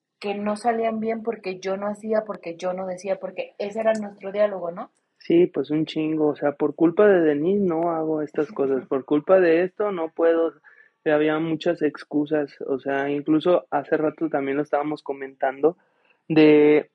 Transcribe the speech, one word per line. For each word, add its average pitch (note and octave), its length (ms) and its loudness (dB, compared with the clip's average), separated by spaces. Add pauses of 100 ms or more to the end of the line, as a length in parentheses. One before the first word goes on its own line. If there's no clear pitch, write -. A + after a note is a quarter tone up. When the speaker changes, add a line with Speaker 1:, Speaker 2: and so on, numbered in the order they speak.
(200)
Speaker 1:
que G3+ 140 -6
no G#3 220 -4
salían A3+ 440 -2
bien A3 220 -4
porque G#3+ 360 -8
yo F#3+ 180 -4
no G3+ 120 -6
hacía, G#3+ 360 -4
porque F#3 320 -10
yo F#3 160 -4
no F#3+ 140 -6
decía, F#3+ 320 -6
porque F#3 400 -10
ese G#3 220 -6
era A3 140 2
nuestro G3+ 380 -10
diálogo, G3 380 -2
¿no? G#3 200 -14 (280)
Speaker 2:
Sí, E3+ 280 4
pues C#3+ 240 -6
un D#3 160 0
chingo, D#3 420 -2
o C#3+ 80 -2
sea, D3 160 -2
por D3 220 -2
culpa E3 320 4
de F#3+ 140 6
Denise E3 440 2
no E3+ 280 0
hago D#3 300 -2
estas D3+ 300 -4
cosas, C3+ 340 -2
Speaker 1:
<laughs> - 20 -20
Speaker 2:
por C3 160 -2
culpa D3 360 4
de E3+ 240 4
esto G3+ 280 -4
no E3 180 -6
puedo, E3 420 2 (520)
había D#3 340 2
muchas E3 440 -2
excusas, D3 720 -4 (100)
o C3+ 120 -2
sea, C#3 320 -4
incluso D#3 600 0
hace D3 260 -2
rato D3+ 320 -4
también C#3 280 -4
lo D3 60 -2
estábamos D3 400 -4
comentando, C#3 720 -4 (520)
de D3+ 680 6